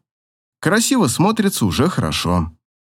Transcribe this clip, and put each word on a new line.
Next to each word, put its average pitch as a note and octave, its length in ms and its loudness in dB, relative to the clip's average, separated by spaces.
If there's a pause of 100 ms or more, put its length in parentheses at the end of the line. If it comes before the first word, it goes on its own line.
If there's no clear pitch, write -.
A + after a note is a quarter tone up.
(600)
Красиво A3 480 2
смотрится G3 580 0
уже F#2+ 240 0
хорошо. E2 600 -2 (320)